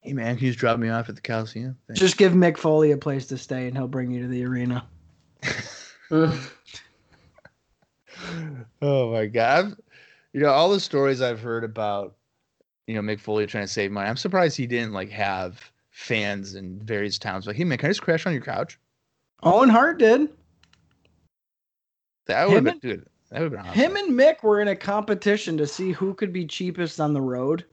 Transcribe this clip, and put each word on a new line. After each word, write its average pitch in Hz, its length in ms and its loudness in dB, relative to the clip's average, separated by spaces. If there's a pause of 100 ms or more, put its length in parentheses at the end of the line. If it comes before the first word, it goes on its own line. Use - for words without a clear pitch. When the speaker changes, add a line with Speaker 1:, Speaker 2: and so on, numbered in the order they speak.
Speaker 1:
"Hey, - 120 -10
man, 120 220 -2
can 120 100 -2
you 127 60 2
just 120 80 -6
drop 117 200 2
me 113 100 0
off 113 200 -4
at 107 60 -12
the - 60 -20
Coliseum?" 113 560 -8 (100)
Thanks. 117 120 -6
Speaker 2:
Just 185 180 4
give 190 160 6
Mick 175 240 6
Foley 156 340 4
a 139 60 2
place 139 300 -6
to 135 100 -10
stay, 127 300 -8
and 127 100 -6
he'll 127 100 -4
bring 127 240 -4
you 123 120 -6
to 123 40 -8
the 123 180 -4
arena. 123 420 -4 (540)
Speaker 3:
<laughs> - 680 -12 (2750)
Speaker 1:
Oh, 135 300 2
my 113 160 0
God. 120 380 2
I've, 208 100 -10 (580)
you 139 80 -2
know, 147 100 4
all 156 200 6
the 202 80 2
stories 135 420 0
I've 120 200 -2
heard 117 220 -4
about, 104 520 -4 (720)
you 110 80 -6
know, 107 60 -2
Mick 104 180 -4
Foley 107 280 -2
trying 101 180 -6
to 92 60 -10
save 101 200 -2
money, 101 180 -4
I'm 123 80 -4
surprised 180 400 0
he 123 100 -6
didn't, 117 260 -4
like, 98 160 -8
have 95 500 -6 (320)
fans 101 640 -6
in 95 240 -14
various 104 400 -6
towns 95 280 -8
like, 104 80 -6
"Hey, 147 80 -4
man, 151 140 0
can 143 100 -2
I 175 40 2
just - 100 -2
crash 160 240 0
on 180 80 -2
your 127 80 -4
couch?" - 380 -8 (640)
Speaker 2:
Owen 220 260 8
Hart 285 300 6
did. 262 300 6 (2000)
Speaker 1:
That 139 220 2
would've 202 120 8
Speaker 2:
Him 247 40 4
Speaker 1:
been, 320 100 4
Speaker 2:
and 311 80 -12
Speaker 1:
dude, 104 240 -6 (240)
that 117 100 -10
would've 160 120 -2
been - 100 -10
awesome. 90 120 -12
Speaker 2:
him 320 240 2
and 392 140 -2
Mick 277 320 4
were 208 180 4
in 208 80 2
a 190 60 0
competition 208 840 -2
to 147 100 0
see 185 240 -4
who 190 220 -2
could 190 200 -4
be 180 120 -4
cheapest 175 560 -6
on 151 120 0
the 139 80 0
road. 131 520 -2